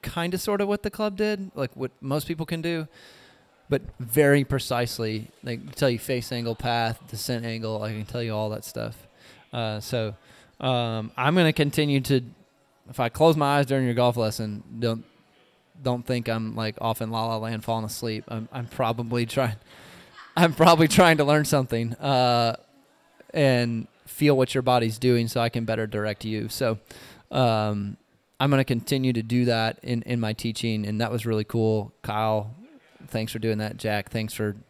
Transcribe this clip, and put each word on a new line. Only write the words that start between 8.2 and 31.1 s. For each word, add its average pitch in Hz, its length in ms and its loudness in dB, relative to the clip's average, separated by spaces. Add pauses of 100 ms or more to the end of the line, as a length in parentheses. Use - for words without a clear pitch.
you 113 120 -4
all 107 160 -2
that - 140 -8
stuff. - 420 -10 (460)
Uh, 110 260 -4
so, 107 360 -4 (440)
um, 117 580 -2
I'm 139 200 2
gonna 165 160 4
continue 147 480 2
to, 131 220 2 (680)
if - 80 -14
I 117 120 0
close 156 260 6
my 143 220 2
eyes 139 80 4
during 135 180 2
your 120 100 0
golf 123 220 4
lesson, 107 480 -4 (160)
don't, 113 240 -2 (760)
don't 123 240 -2
think 123 240 -2
I'm, 110 280 -4
like, 110 240 -4
off 113 220 -2
in 110 100 -6
La 113 140 -2
La 113 100 -2
Land 110 260 -6
falling 113 220 -2
asleep. 110 420 -6
I'm, 113 260 -8
I'm 123 140 -8
probably 117 600 -2
trying, 113 300 -2 (800)
I'm 170 180 6
probably 165 340 8
trying 165 300 8
to 151 60 6
learn 151 200 4
something, 117 500 0
uh, 123 600 2 (760)
and 120 540 2 (200)
feel 147 300 4
what 131 180 2
your 131 80 0
body's 117 360 2
doing 120 300 2
so 120 120 -2
I 117 80 2
can 117 160 -4
better 110 220 -2
direct 107 380 -4
you. 107 240 -4
So, 113 300 -2 (520)
um, 107 680 0 (420)
I'm 143 120 2
gonna 135 140 4
continue 127 480 0
to 117 100 0
do 123 220 2
that 113 400 0
in, 120 180 -4
in 120 160 -4
my 110 140 -2
teaching, 110 520 -4
and 107 160 -4
that 117 120 -2